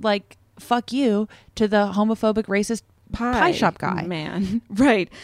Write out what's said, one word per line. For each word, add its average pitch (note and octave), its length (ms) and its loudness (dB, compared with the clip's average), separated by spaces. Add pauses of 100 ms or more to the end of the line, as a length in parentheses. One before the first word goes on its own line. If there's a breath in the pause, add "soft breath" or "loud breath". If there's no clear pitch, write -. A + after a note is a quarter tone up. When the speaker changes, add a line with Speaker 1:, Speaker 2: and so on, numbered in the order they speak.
Speaker 1:
like, G3+ 380 -4 (200)
"Fuck - 320 -2
you" A3 380 0 (280 loud breath)
to G#3+ 120 2
the G3+ 260 2
homophobic, G#3+ 520 0
racist G3+ 360 -2 (300)
pie A#3+ 260 -4
Speaker 2:
Pie E4+ 140 4
Speaker 1:
shop - 260 0
guy. F3 260 -4
Speaker 2:
man. F#3 640 -4
<laughs> - 40 -20
Right. G#3+ 380 2 (160 loud breath)